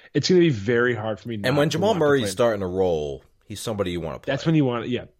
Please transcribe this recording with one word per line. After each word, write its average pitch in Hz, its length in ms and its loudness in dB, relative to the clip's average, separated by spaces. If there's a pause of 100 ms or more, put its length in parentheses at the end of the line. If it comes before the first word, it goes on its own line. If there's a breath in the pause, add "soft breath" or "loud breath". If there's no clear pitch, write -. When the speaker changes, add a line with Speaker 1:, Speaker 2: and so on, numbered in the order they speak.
(140 loud breath)
Speaker 1:
It's 143 140 0
gonna 180 120 6
be 170 100 6
very 120 440 0
hard 110 260 -6
for - 80 -14
me 117 60 -8
Speaker 2:
And 104 80 -8
Speaker 1:
not 127 140 0
Speaker 2:
when 147 120 2
Speaker 1:
to - 40 -4
Speaker 2:
Jamal 180 180 0
Speaker 1:
want 214 60 0
to 165 40 -2
Speaker 2:
Murray's 143 220 4
Speaker 1:
play 104 60 -2
him. 95 40 -4
Speaker 2:
starting 107 280 0
to 95 60 -2
roll, 82 580 0 (220)
he's 104 140 -12
somebody 101 300 -4
you 87 100 -4
wanna 78 200 -8
play. 135 120 -6
Speaker 1:
That's 139 140 -6
when 165 80 4
you 151 100 4
want, 120 240 -2
yeah. 120 160 -4 (160)